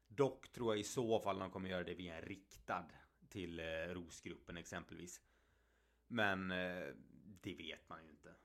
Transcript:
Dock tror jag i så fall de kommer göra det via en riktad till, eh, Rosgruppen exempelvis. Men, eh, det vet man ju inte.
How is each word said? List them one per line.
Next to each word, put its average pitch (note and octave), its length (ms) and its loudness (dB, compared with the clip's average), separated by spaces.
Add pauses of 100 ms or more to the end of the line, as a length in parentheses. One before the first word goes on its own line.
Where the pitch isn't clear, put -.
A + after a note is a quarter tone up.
Dock - 460 2
tror A#2 200 2
jag G#2+ 80 4
i G#2 40 0
så A2+ 360 6
fall G2 180 2
de F#2+ 120 -2
kommer F#2+ 200 -2
göra F2+ 140 2
det F2 100 -2
via F2 220 -6
en E2 60 -6
riktad F2+ 680 -4 (380)
till, E2+ 320 -2
eh, D#2+ 40 -2
Rosgruppen E2+ 920 -4
exempelvis. E2+ 640 -8 (840)
Men, G2 440 4
eh, F2+ 440 0 (480)
det F#2 120 -4
vet D#2 340 -10
man D#2+ 160 -10
ju D#2 60 -18
inte. E2 240 -18 (100)